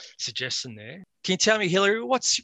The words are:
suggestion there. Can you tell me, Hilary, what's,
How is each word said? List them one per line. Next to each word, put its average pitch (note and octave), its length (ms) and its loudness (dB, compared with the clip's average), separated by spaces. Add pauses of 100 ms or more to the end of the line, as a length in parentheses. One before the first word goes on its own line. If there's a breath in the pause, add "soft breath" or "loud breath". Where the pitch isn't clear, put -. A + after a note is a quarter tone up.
(200 loud breath)
suggestion B2+ 560 -6
there. B2 280 -16 (200)
Can F#3 100 0
you F3+ 40 2
tell A3 220 4
me, G3+ 80 0
Hilary, G3 340 4
what's, B3 420 0